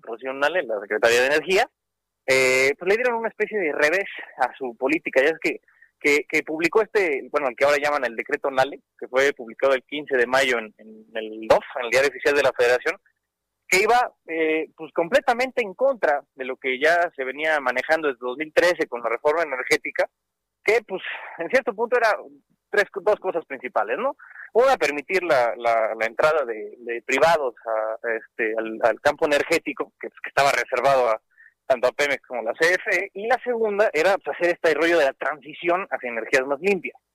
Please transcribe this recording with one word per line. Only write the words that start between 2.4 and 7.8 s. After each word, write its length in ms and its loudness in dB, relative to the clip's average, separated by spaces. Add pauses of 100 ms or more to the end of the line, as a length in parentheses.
pues 100 -4
le 80 4
dieron 220 0
una 100 -4
especie 300 -4
de 140 0
revés 360 0 (300)
a 180 0
su 200 -8
política. 460 0
Ya 80 4
es 100 -6
que, 200 -4 (380)
que, 300 2
que 140 0
publicó 400 0
este, 480 -2
bueno, 180 -2
el 80 -4
que 80 2
ahora 180 4